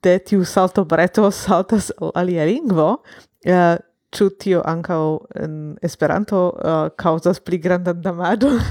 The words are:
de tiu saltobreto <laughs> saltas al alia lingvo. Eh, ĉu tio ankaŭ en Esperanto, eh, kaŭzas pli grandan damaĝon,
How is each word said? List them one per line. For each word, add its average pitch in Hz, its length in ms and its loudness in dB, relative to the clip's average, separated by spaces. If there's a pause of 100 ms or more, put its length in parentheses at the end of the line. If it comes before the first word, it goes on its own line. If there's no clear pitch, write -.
de 180 160 4
tiu 190 260 0
saltobreto 185 880 2
<laughs> - 100 -12
saltas 208 520 0
al 160 180 -6
alia 175 300 0
lingvo. 202 560 0 (440)
Eh, 175 320 4 (360)
ĉu 196 160 2
tio 185 340 0
ankaŭ 165 380 -4 (340)
en 156 200 -6 (260)
Esperanto, 175 600 0 (140)
eh, 156 400 -2
kaŭzas 170 440 0
pli 175 200 -4
grandan 175 420 -2
damaĝon, 190 580 0 (120)